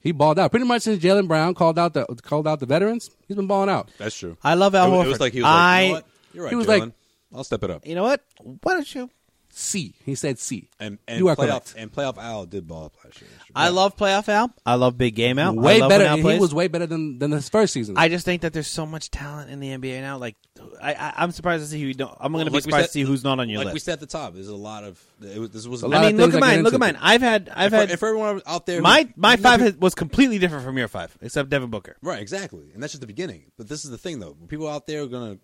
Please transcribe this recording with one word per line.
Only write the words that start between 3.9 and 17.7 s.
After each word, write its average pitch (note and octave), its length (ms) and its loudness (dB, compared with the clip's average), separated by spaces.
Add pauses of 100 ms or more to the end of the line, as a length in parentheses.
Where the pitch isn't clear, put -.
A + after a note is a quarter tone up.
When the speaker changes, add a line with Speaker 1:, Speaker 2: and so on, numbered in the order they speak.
Speaker 2:
That's A2 180 -8
true. E2+ 260 -14
Speaker 3:
I D3 120 2
love G3 200 4
Al F#3 120 6
Speaker 2:
It, F3+ 100 4
Speaker 3:
Horford. F3+ 80 4
Speaker 2:
it - 40 0
was C3 120 -2
like B2+ 120 0
he B2+ 80 -4
was - 40 2
like, D3+ 100 6
Speaker 3:
I, F3+ 280 6
Speaker 2:
"You F#3 60 2
know F3 60 0
what? D#3+ 120 -8 (280)
You're E3+ 100 -14
right, C#3 60 -8
Speaker 1:
He A#3+ 60 -2
was A3+ 100 0
Speaker 2:
Jaylen. G#3 140 4
Speaker 1:
like, A#2 120 -10 (420)
Speaker 2:
I'll C3 100 -12
step G#2 200 -4
it F#2 60 -4
up." - 160 -10
Speaker 3:
"You D#3+ 100 -10
know F#3 80 -2
what? C4+ 200 0 (380)
Why F4 120 0
don't D4+ 200 -6
you?" B3 160 -10 (400)
Speaker 1:
"C." D#3 440 -8 (100)
He C#3 100 -6
said, C#3 240 -4
"C." - 300 -10 (100)
Speaker 2:
And, G#2 200 -12 (100)
and A#2 100 -6
Speaker 1:
You F#3 100 4
are D3+ 80 2
Speaker 2:
playoff, C#3 120 0
Speaker 1:
correct. C3+ 300 -6
Speaker 2:
and A2 140 -16
playoff C3 240 -6
Al G#2+ 300 -12
did F2 220 -12
ball D#2+ 180 -14
up - 80 -20 (100)
last - 160 -20
year. - 120 -20
That's - 140 -20
true. - 100 -20
Speaker 3:
I D#3 140 2
love F#3+ 260 0
playoff G3 320 0
Al. G#3+ 240 0 (120)
I A#2+ 100 2
love B2 220 2
big A#2+ 200 0
game B2 220 0
Al. A#2+ 180 0
Speaker 1:
Way C3+ 200 6
Speaker 3:
I - 40 8
love C3+ 80 4
Speaker 1:
better. G3+ 160 8
Speaker 3:
when D3+ 60 2
Al D3+ 60 2
Speaker 1:
He D#3 60 0
Speaker 3:
plays. D#3 180 4
Speaker 1:
was E3 140 2
way F3 140 0
better E3+ 180 -4
than, D#3 320 -6
than D3 140 -2
his C#3+ 160 -4
first G#3+ 240 2